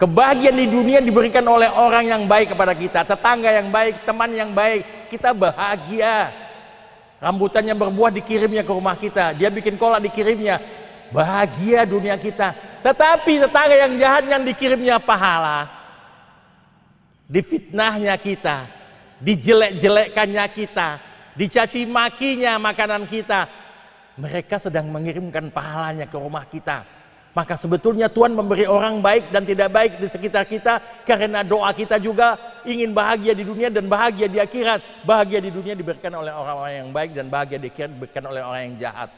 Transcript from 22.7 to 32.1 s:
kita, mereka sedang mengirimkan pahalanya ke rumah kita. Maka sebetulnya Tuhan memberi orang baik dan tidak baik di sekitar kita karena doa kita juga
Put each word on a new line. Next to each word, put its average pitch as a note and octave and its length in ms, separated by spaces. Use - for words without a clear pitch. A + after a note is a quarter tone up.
kita, G3+ 400
mereka E3+ 400
sedang D#3 320
mengirimkan D#3+ 560
pahalanya D#3 560
ke C#3+ 160
rumah D3 240
kita. D3 400
Maka E3+ 160
sebetulnya G#3+ 560
Tuhan A#3 240
memberi G3+ 320
orang G#3 400
baik A3+ 240
dan G3 160
tidak G3 240
baik A3 320
di F#3+ 80
sekitar G3 400
kita A3+ 560
karena G#3 400
doa G3+ 240
kita G#3+ 320
juga A3+ 320